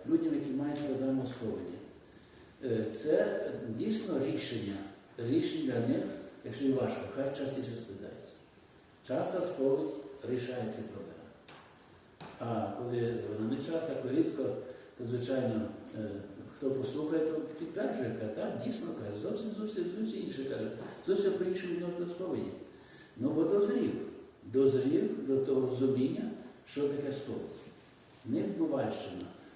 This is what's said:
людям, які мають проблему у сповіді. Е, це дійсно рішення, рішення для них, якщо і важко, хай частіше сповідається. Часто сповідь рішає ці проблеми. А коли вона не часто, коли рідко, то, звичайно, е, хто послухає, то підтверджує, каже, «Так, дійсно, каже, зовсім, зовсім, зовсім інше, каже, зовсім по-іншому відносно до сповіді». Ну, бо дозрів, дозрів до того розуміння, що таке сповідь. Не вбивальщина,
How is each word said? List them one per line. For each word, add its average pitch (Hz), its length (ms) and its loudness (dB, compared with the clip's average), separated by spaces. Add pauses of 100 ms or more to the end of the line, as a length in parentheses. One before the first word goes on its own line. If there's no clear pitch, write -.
людям, 160 260 4
які 139 180 0
мають 143 280 0
проблему 131 440 2
у 117 40 -2
сповіді. 90 500 -4 (880)
Е, 110 220 2 (100)
це - 460 4 (360)
дійсно 185 480 2
рішення, 101 500 -2 (420)
рішення 131 560 2
для 117 200 4
них, 139 100 2 (420)
якщо 123 200 -4
і 135 60 6
важко, 117 300 2 (140)
хай 135 220 0
частіше 120 380 -4
сповідається. - 580 -10 (760)
Часто 180 340 0
сповідь 139 520 2 (360)
рішає 123 340 -2 (120)
ці 113 60 -8
проблеми. 98 260 -10 (1300)
А 117 380 -2
коли 120 360 0 (240)
вона 113 180 0
не - 160 -4
часто, 160 300 0
коли 123 140 0
рідко, - 280 2 (540)
то, 117 80 -6
звичайно, 120 560 0 (380)
е, 104 100 -4 (480)
хто 131 140 2
послухає, 156 540 2
то 156 160 0
підтверджує, 156 800 -2
каже, 107 160 -2
«Так, 107 300 -2
дійсно, - 220 -4
каже, - 340 -6
зовсім, 214 360 -2
зовсім, 208 260 -2
зовсім - 380 -2
інше, 135 220 -4
каже, 117 280 -2 (360)
зовсім 196 240 6
по-іншому 180 420 0
відносно 175 320 -2
до 175 60 -4
сповіді». - 400 -2 (680)
Ну, 127 120 2
бо 156 140 4
дозрів, 202 480 6 (520)
дозрів 135 840 4
до 135 100 4
того 131 320 4
розуміння, 131 600 2 (360)
що 143 200 0
таке 143 240 0
сповідь. - 300 -4 (840)
Не 120 180 2
вбивальщина, 147 840 0 (300)